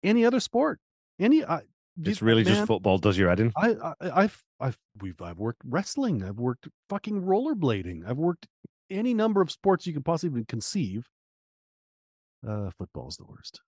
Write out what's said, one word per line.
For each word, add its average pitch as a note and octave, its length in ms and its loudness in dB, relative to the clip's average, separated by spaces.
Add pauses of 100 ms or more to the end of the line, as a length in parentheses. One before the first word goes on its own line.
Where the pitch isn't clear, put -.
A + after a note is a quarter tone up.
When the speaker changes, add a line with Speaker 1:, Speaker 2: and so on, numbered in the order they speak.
Speaker 1:
any A3+ 200 4
other A#3+ 160 4
sport, C#4 380 -2 (400)
any, C4 240 6
uh, E3 180 -4 (420)
Speaker 2:
It's F#3+ 180 -2
Speaker 1:
you, G#2+ 60 2
Speaker 2:
really A2+ 180 6
just G#2 140 6
Speaker 1:
man, G#2+ 80 2
Speaker 2:
football F#2+ 320 2
does F#2 200 2
your F#2+ 100 4
head F2+ 120 2
in. A2+ 160 2
Speaker 1:
I, G#3+ 180 2
I, D#3+ 200 -8 (280)
I've, - 200 -2 (180)
I've, B2+ 180 -4 (220)
we've, F#2+ 200 -10
I've E2+ 180 -12
worked A2+ 260 -6
wrestling. E3 580 -4
I've G2 160 -8
worked B2 300 -4 (200)
fucking G3+ 340 -6
rollerblading. C#3 840 -2
I've B2+ 100 -4
worked E3+ 280 -2 (420)
any A3+ 260 -2
number G#3+ 260 0
of F3+ 100 2
sports - 380 0
you E3+ 40 -6
can D3 120 -6
possibly D#3 400 -2
conceive. A2 640 -6 (1400)
Uh, G#2 320 -6
football's D2 380 -12
the - 80 -20
worst. - 440 -20